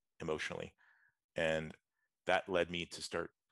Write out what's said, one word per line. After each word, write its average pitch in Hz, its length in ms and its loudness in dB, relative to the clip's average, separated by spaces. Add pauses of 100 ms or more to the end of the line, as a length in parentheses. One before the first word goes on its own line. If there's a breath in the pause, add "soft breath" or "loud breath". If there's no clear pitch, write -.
(200)
emotionally?" 82 540 -4 (600 soft breath)
And 80 400 0 (500)
that 92 220 4
led 87 220 4
me 87 160 -2
to - 160 -10
start 85 300 -4 (180)